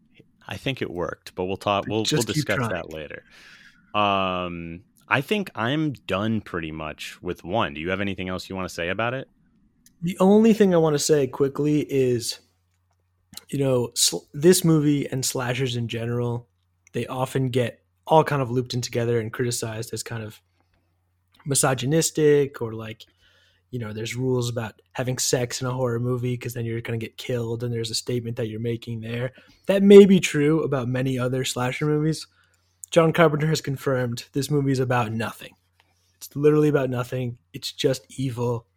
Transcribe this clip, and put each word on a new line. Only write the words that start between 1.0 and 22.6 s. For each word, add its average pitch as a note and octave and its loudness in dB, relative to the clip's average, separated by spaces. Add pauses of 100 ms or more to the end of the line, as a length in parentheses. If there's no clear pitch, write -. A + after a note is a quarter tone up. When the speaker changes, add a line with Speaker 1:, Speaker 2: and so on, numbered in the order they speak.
Speaker 1:
but F#2 -4
we'll F#2+ -4
talk, G2+ 0
we'll, G#2 -2
we'll A2 0
Speaker 2:
Just A#2+ 0
keep G#2 -6
Speaker 1:
discuss G#2+ -2
Speaker 2:
trying. F#2+ -2
Speaker 1:
that E2+ -8
later. D#2 -14 (720)
Um, F2+ -2 (260)
I A#2+ 2
think G3+ -4
I'm C#3 -2
done G#2 -4
pretty E2 -8
much D#2 -12
with F2 -8
one. F2+ -2
Do D2+ -10
you E2+ -6
have F#2+ -2
anything F#2 -6
else F#2 -8
you F#2+ -10
wanna F#2 -8
say E2+ -6
about A2+ -4
it? C3+ -10 (760)
Speaker 2:
The F3 -6
only G#3+ 6
thing G3 4
I E3+ 4
wanna D#3 2
say C#3+ 2
quickly C#3+ 0
is, B2+ 0 (1120)
you C#3 -4
know, B2+ 0
sl-, - -2
this F3 4
movie D3 4
and C3 -4
slashers B2 -4
in A#2 -4
general, A#2+ -4 (460)
they A#2+ -4
often C3 -2
get A#2+ -2 (240)
all D#3+ 6
kind D3 -2
of A#2+ -4
looped B2 -4
in B2 -2
together A#2+ -2
and A2 -6
criticized A#2 -6
as A2 -8
kind A2+ -10
of G#2+ -16 (1040)
misogynistic C#3+ 2